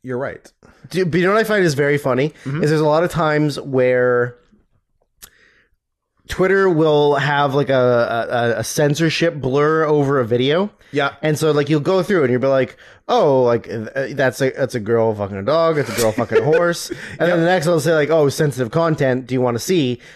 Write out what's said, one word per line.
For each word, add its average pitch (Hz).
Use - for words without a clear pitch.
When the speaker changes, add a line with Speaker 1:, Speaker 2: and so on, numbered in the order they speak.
Speaker 1:
you're 123
right. 127
Speaker 2:
do, 185
but 156
you 175
know 196
what 220
I 220
find 208
is 160
very 143
funny 135
Speaker 1:
Mm-hmm. 143
Speaker 2:
is 151
there's 156
a 156
lot 156
of 175
times 151
where 123
Twitter 190
will 151
have, 143
like, 143
a, 120
a, 110
a 110
censorship 156
blur 147
over 143
a 120
video. 135
Speaker 1:
Yeah. 139
Speaker 2:
And 156
so, 156
like, 143
you'll 151
go 185
through 180
and 123
you'll 123
be 135
like, 135
"Oh, 151
like, 117
uh, 113
that's 131
a, 131
that's 127
a 120
girl 113
fucking 101
a 98
dog. 160
It's 117
a 104
girl 110
fucking 117
a -
Speaker 1:
<laughs> -
Speaker 2:
horse." 165
And -
then 165
Speaker 1:
Yep. 175
Speaker 2:
the 165
next 170
one 175
will 156
say, 160
like, 147
"Oh, 156
sensitive 131
content. 147
Do 123
you 127
wanna 120
see?" 131